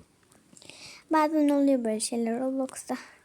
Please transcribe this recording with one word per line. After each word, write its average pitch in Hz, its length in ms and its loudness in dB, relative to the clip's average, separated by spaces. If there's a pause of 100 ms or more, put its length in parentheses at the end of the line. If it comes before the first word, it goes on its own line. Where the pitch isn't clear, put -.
(1120)
Bazen 311 380 4
oluyor 277 360 4
böyle 220 160 -2
şeyler 233 400 -4
Roblox'ta. 262 560 -6 (280)